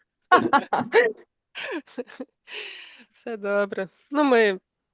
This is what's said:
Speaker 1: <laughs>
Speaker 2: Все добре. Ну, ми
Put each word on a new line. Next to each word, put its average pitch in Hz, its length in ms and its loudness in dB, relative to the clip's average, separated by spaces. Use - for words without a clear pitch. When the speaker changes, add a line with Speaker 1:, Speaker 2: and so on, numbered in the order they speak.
Speaker 1:
<laughs> 359 960 2
Speaker 2:
Все 233 240 -12
добре. 202 520 -2
Ну, 294 140 2
ми 220 360 4